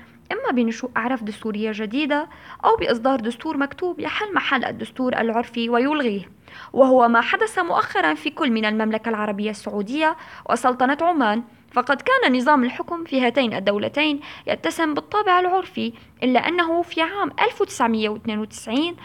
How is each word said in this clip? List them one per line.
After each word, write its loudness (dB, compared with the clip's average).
إما -2
بنشوء 0
أعراف -2
دستورية -6
جديدة -2
أو 6
بإصدار 0
دستور -4
مكتوب -4
يحل -6
محل 0
الدستور -4
العرفي -2
ويلغيه، 0
وهو 8
ما 6
حدث 0
مؤخرًا 0
في -4
كل 0
من 0
المملكة 0
العربية -2
السعودية -2
وسلطنة 2
عمان. 2
فقد 0
كان 4
نظام 4
الحكم -6
في 0
هاتين 2
الدولتين -2
يتسم 0
بالطابع 2
العرفي، -2
إلا 2
أنه 0
في -2
عام -2
ألف 0
وتسعمية 0
واثنين -4
وتسعين -4